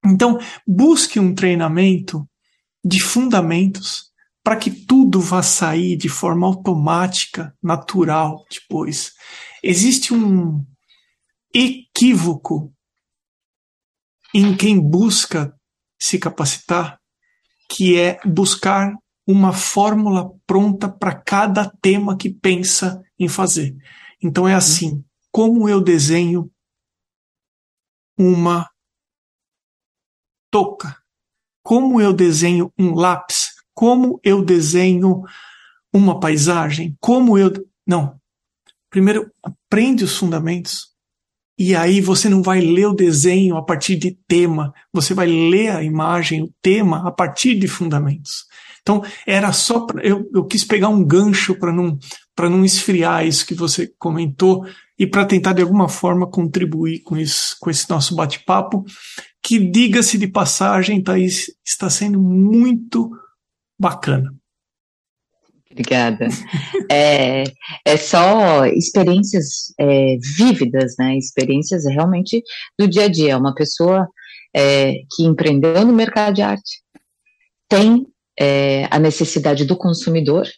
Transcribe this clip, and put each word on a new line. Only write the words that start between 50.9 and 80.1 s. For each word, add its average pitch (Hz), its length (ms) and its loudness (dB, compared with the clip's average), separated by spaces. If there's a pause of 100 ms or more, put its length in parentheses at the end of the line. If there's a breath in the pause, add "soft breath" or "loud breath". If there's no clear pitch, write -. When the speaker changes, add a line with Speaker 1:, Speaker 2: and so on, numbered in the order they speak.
Speaker 1:
gancho 185 520 2
pra 175 160 -4
não, 170 260 -2 (340 loud breath)
pra 175 160 -2
não 185 160 4
esfriar 170 600 0
isso 156 180 -2
que - 100 -8
você 170 440 -6
comentou 170 680 0 (340 loud breath)
e 190 80 2
pra 196 200 0
tentar, 190 260 0
de 180 100 2
alguma 180 260 2
forma, 180 420 -2
contribuir 165 720 -4
com - 160 -8
isso, - 420 -6
com - 100 -6
esse 156 220 -4
nosso 165 240 -2
bate-papo, 190 720 -2 (600 loud breath)
que, 233 140 2
diga-se 220 580 2
de 196 80 -2
passagem, 190 760 0
Thaís, 185 460 -2 (180)
está - 240 -6
sendo 202 320 0
muito 220 880 2 (720 loud breath)
bacana. 135 560 -4 (1400)
Speaker 2:
Obrigada. 117 580 -2
<laughs> - 380 -8 (220)
É, 139 540 2 (420 loud breath)
é 151 120 4
só 175 720 4
experiências, 175 1120 0
é, 135 380 2 (200)
vívidas, 135 640 2
né? 131 180 0
Experiências 139 680 -2
realmente 175 560 0 (380 loud breath)
do 202 100 2
dia 196 180 2
a - 20 4
dia. 156 280 2
Uma 131 160 0
pessoa, 170 540 0 (480 loud breath)
é, 139 380 2 (180)
que - 140 -2
empreendeu 160 600 2
no 240 80 6
mercado 220 420 0
de 202 80 0
arte 202 380 -6 (880)
tem, 226 380 4 (320)
é, 139 500 2
a 151 120 0
necessidade 151 640 0
do 180 120 0
consumidor 165 680 0 (120)